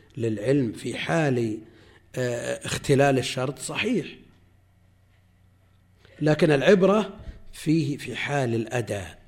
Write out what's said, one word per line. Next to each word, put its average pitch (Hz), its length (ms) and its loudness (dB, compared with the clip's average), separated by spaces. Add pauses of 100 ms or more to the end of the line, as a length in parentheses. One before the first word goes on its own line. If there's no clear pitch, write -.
(160)
للعلم 117 560 0
في - 260 -8
حال، 127 600 0 (580)
آه، 123 500 -4
اختلال 135 520 4
الشرط 131 400 -4
صحيح، 214 480 -2 (2250)
لكن 151 300 4
العبرة 190 680 4 (360)
فيه 151 440 0
في 120 200 -10
حال 135 380 -2
الأداء. 107 720 -4